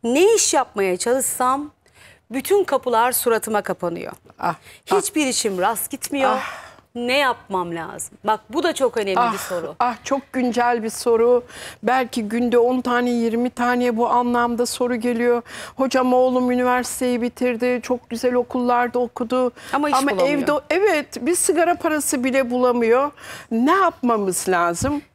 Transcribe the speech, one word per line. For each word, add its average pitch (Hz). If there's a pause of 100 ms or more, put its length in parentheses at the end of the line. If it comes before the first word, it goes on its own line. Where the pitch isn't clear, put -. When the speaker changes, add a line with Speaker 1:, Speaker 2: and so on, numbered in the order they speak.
Speaker 1:
"Ne 311
iş -
yapmaya 196
çalışsam 262 (600)
bütün 349
kapılar 247
suratıma 220
kapanıyor. 175 (280)
Speaker 2:
Ah, 170 (360)
ah. 392
Speaker 1:
Hiçbir 302
işim 214
rast 202
gitmiyor. 269
Speaker 2:
Ah. 262 (520)
Speaker 1:
Ne 240
yapmam 196
lazım?" -
Bak 208 (100)
bu 277
da 330
çok 247
önemli 196
Speaker 2:
Ah, 233
Speaker 1:
bir 196
soru. 165
Speaker 2:
ah, 240
çok -
güncel 240
bir 220
soru. 240 (400)
Belki 247
günde 240
on 247
tane, 247
yirmi 233
tane 247
bu 233
anlamda 240
soru 247
geliyor. 240 (340)
"Hocam 254
oğlum 254
üniversiteyi 247
bitirdi, 247
çok 247
güzel 247
okullarda 247
okudu. 247 (220)
Speaker 1:
Ama 294
iş 269
Speaker 2:
Ama 269
Speaker 1:
bulamıyor." 202
Speaker 2:
evde, 277 (180)
evet, 339 (180)
bir 339
sigara 349
parası 311
bile 254
bulamıyor. 247 (400)
Ne 240
yapmamız 233
lazım? 175 (140)